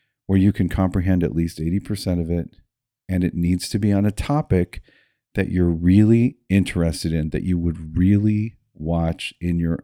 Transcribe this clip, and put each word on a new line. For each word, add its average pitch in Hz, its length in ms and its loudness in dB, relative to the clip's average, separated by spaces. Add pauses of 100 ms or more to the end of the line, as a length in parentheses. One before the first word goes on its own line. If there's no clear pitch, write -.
(260)
where 95 120 2
you 95 140 6
can 92 160 0
comprehend 92 560 0
at 78 120 -2
least 82 260 -4
eighty 85 180 -2
percent 98 400 -4
of 82 100 -4
it, 85 280 -6 (500)
and 92 160 0
it - 100 -2
needs 87 360 0
to 107 100 -2
be 104 140 2
on 101 120 2
a 104 60 0
topic 120 680 -2 (540)
that 98 140 -2
you're 90 200 2
really 107 640 4 (140)
interested 85 640 0
in, 78 160 -2
that 76 140 -4
you 90 140 -2
would 82 400 -4
really 104 600 2 (160)
watch 82 680 -4
in 87 180 -2
your 85 260 -2